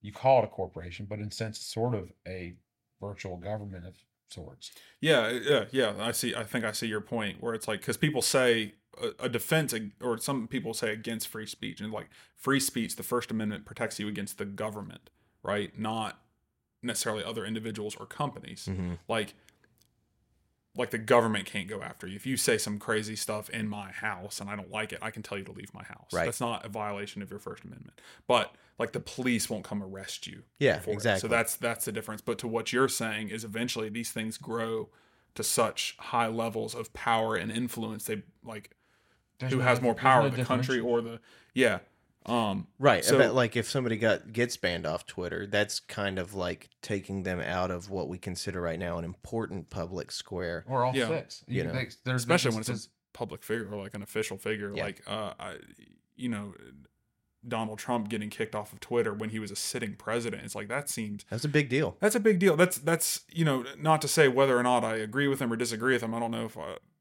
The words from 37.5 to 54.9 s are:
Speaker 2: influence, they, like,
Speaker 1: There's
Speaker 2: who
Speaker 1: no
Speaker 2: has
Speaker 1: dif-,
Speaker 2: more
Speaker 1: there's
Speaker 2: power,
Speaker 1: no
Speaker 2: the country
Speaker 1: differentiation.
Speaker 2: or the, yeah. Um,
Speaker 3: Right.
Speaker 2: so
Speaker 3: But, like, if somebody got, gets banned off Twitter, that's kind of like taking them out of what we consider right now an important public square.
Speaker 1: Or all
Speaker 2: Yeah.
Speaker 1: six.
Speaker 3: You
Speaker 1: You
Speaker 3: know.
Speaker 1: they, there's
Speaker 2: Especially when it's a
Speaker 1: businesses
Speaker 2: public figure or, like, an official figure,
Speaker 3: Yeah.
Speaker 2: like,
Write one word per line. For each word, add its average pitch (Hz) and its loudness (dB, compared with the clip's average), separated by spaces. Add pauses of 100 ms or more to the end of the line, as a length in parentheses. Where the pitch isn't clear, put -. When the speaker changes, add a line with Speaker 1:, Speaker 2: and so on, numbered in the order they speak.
Speaker 2:
influence, 110 -4
they, 107 -4 (200)
like, 110 -14 (680)
Speaker 1:
There's 127 -2
Speaker 2:
who 135 4
Speaker 1:
no 120 2
Speaker 2:
has 123 6
Speaker 1:
dif-, 127 -2
Speaker 2:
more 117 6
Speaker 1:
there's - -8
Speaker 2:
power, 131 10
Speaker 1:
no 113 6
Speaker 2:
the 123 0
country 127 2
Speaker 1:
differentiation. 117 0
Speaker 2:
or 117 4
the, 117 -8 (360)
yeah. 117 4 (460)
Um, 107 0 (100)
Speaker 3:
Right. 127 6
Speaker 2:
so - 8
Speaker 3:
But, 117 8
like, 123 4
if 113 0
somebody 120 0
got, 107 2
gets 120 0
banned 85 -2
off 82 -2
Twitter, 90 -6
that's 104 2
kind 98 -4
of 92 -6
like 90 -4 (120)
taking 98 -4
them 90 -2
out 92 0
of 90 -6
what 92 -2
we 90 -6
consider 90 -6
right 82 -2
now 87 -4
an 85 -4
important 92 -6
public 87 -6
square. 87 -6
Speaker 1:
Or 123 0
all 127 0
Speaker 2:
Yeah. 123 2
Speaker 1:
six. - -6
Speaker 3:
You 123 -4
Speaker 1:
You 85 0
Speaker 3:
know. - -4
Speaker 1:
they, 127 -4 (160)
there's 127 0
Speaker 2:
Especially 127 2
when 110 -2
it's 110 -4
a 120 -2
Speaker 1:
businesses - -8 (240)
Speaker 2:
public - -8
figure 110 -4
or, 104 -8
like, 98 -12
an 101 -8
official 107 -4
figure, 101 -4
Speaker 3:
Yeah. - -2
Speaker 2:
like, - -8